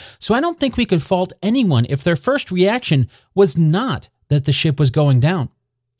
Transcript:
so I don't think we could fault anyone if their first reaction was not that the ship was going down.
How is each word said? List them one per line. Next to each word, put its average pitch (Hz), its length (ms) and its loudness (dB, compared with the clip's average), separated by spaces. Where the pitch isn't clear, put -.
so - 160 -2
I 247 60 2
don't 339 180 -2
think 269 200 -2
we 233 80 0
could 165 160 0
fault 185 400 -2
anyone 196 480 2
if 139 120 -4
their 170 140 0
first - 340 -4
reaction 185 600 0
was 185 240 2
not 170 500 0
that 143 180 0
the 147 60 0
ship 147 260 0
was 143 120 2
going 143 300 2
down. 156 300 0